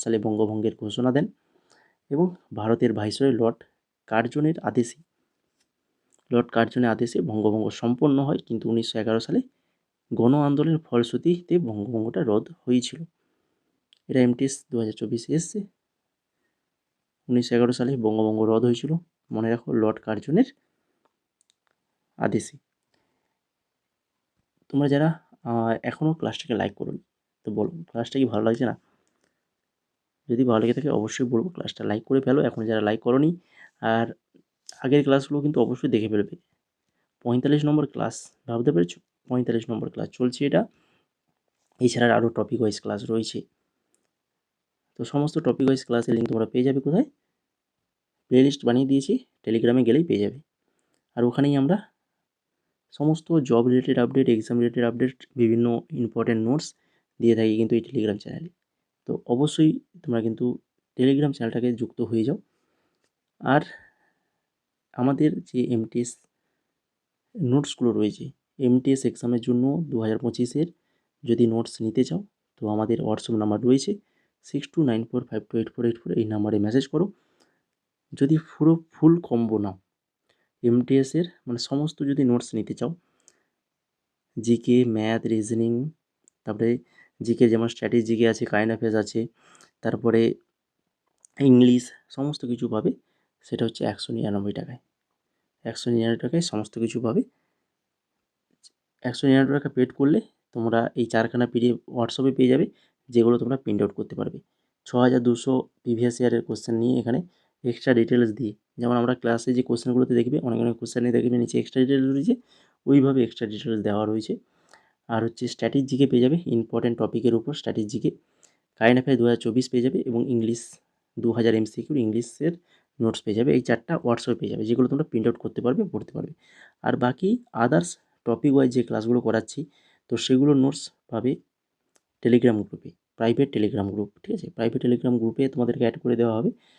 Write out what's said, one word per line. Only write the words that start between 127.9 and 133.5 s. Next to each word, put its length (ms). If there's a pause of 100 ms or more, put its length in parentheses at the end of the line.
টপিক 280
ওয়াইজ 180
যে 120
ক্লাসগুলো 380
করাচ্ছি, 440 (420)
তো 100
সেগুলোর 380
নোটস 360 (160)
পাবে 280 (880)
Telegram 420
গ্রুপে, 260 (260)
প্রাইভেট 420